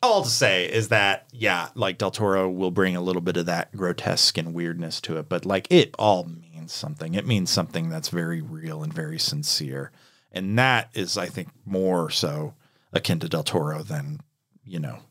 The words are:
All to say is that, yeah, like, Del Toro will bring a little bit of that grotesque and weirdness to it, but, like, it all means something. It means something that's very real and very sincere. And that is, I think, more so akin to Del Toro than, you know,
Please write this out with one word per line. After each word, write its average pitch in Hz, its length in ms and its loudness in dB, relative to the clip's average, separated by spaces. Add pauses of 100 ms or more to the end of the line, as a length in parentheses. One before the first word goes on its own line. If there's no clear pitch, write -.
All 214 220 6
to 123 80 -2
say 95 420 4
is 110 160 0
that, 101 440 4
yeah, 98 420 0
like, 98 240 -2
Del 95 140 0
Toro 95 360 2
will 92 220 0
bring 92 240 2
a 90 60 -2
little 90 200 0
bit 85 160 -2
of 85 100 0
that 85 300 -2
grotesque 90 640 0
and 82 160 -4
weirdness 85 480 -6
to 80 160 -6
it, 76 100 -8
but, 87 160 -2
like, 92 260 0
it 180 280 6
all 98 260 4
means 82 480 -14
something. 80 420 -6
It 101 120 -2
means 98 240 2
something 82 380 0
that's 80 200 -6
very 85 320 -2
real 78 440 -10
and 78 100 -6
very 160 240 -6
sincere. 71 720 -2 (400)
And 98 260 -2
that 123 380 4
is, 101 240 -2
I 90 80 -2
think, 85 220 -8 (180)
more 95 440 2
so 76 440 -2 (380)
akin 82 260 0
to 82 100 -6
Del 80 140 -2
Toro 76 400 -2
than, 73 380 -6 (440)
you 90 140 -8
know, 73 200 -6 (120)